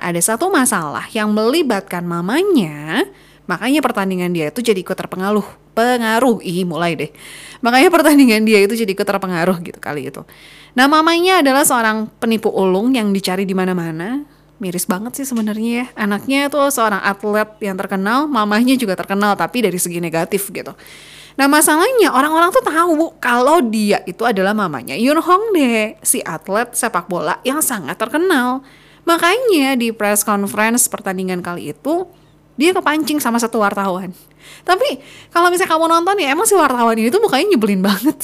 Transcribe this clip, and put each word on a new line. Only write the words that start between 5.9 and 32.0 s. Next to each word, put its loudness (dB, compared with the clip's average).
ih -4
mulai -4
deh. -6
Makanya 4
pertandingan 6
dia 6
itu 2
jadi -2
ikut -4
terpengaruh -2
gitu -16
kali -8
itu. -16
Nah, 4
mamanya 4
adalah 4
seorang 0
penipu 0
ulung 2
yang 2
dicari -2
di -4
mana-mana. -4
Miris -6
banget -4
sih -8
sebenarnya -4
ya. -
Anaknya -2
tuh 0
seorang 0
atlet -2
yang -6
terkenal, -2
mamanya 2
juga -2
terkenal, 0
tapi -2
dari 0
segi -4
negatif -2
gitu. -12
Nah, 2
masalahnya 4
orang-orang 2
tuh 2
tahu 0
kalau 4
dia 0
itu -4
adalah 0
mamanya -4
Yoon 2
Hong 2
Dae, 0
si -4
atlet -6
sepak -4
bola -4
yang -2
sangat -6
terkenal. -2
Makanya 2
di 0
press 0
conference 0
pertandingan -6
kali -10
itu, -4